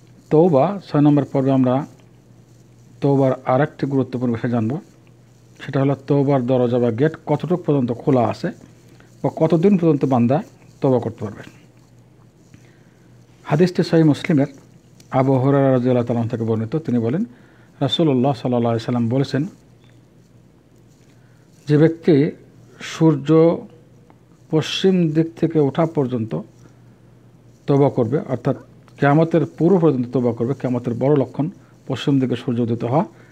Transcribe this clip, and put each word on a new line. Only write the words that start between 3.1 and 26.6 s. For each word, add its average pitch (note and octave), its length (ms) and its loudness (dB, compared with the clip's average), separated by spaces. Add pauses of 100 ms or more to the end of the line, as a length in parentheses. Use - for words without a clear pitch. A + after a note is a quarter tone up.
আরেকটি C#3 400 0
গুরুত্বপূর্ণ B2+ 480 -2
বিষয় A#2 180 -4
জানব। A#2+ 280 -2 (840)
সেটা C3+ 160 -2
হলো C#3 140 0 (120)
তওবার C#3 380 2
দরজা B2 340 2
বা A#2+ 120 2
গেট D3 240 -2 (100)
কতটুকু D3+ 380 -2
পর্যন্ত C3+ 280 0
খোলা A#2+ 360 0
আছে G#2+ 240 -6 (720)
বা C#3+ 120 -2
কতদিন F3 420 2
পর্যন্ত D#3 280 2
বান্দা C3 380 0 (380)
তওবা C3 180 2
করতে A2 260 -8
পারবে। G2+ 180 -14 (2000)
হাদিসটি F3 400 0
সহিহ E3 220 2
মুসলিমের C#3+ 420 2 (640)
আবু C3+ 220 2
হুরায়রা C3+ 380 2
রাদিয়াল্লাহু B2 360 0
তাআলা A#2 220 -2
থেকে A#2 140 -6
বর্ণিত। A2 320 -4
তিনি A#2+ 240 -2
বলেন, C#3 260 -2 (540)
রাসূলুল্লাহ C#3 540 0
সাল্লাল্লাহু A#2+ 380 -2
আলাইহি A2+ 140 -4
সাল্লাম A#2+ 240 -2
বলেছেন, C3+ 360 -2 (2250)
"যে D3 100 4
ব্যক্তি D#3+ 540 2 (480)
সূর্য D#3+ 760 2 (960)
পশ্চিম E3+ 580 0
দিক D#3+ 180 0 (100)
থেকে D#3+ 220 0
ওঠা D3 260 0
পর্যন্ত B2+ 560 -4 (1300)